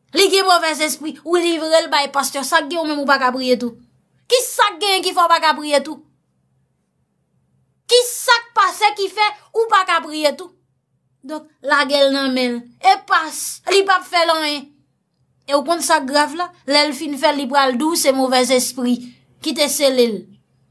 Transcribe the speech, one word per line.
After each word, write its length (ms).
Li 160
gen 160
move 280
espri, 480
ou 160
livre 320
l 80
bay 200
pastè, 300
sa 200
gen 200
ou 60
menm 140
ou 60
pa 140
ka 120
priye 240
tou. 200
Ki 120
sa 380
gen 240
ki 100
fè 80
ou 80
pa 120
ka 120
priye 280
tou? 200
Ki 200
sa 340
k 120
pase 420
ki 160
fè 140
ou 200
pa 180
ka 160
priye 320
tou? 200
Donk, 240
la 240
gèl 240
nan 240
men, 220
e 180
pas, 280
li 160
pa 160
fè 240
lanyen. 380
E 40
ou 120
konn 200
sa 160
grav 360
la, 140
lè 160
l 80
fin 240
fè 160
li 160
pral 320
dou, 160
se 160
move 280
espri, 440
ki 140
te 120
sele 360
l, 140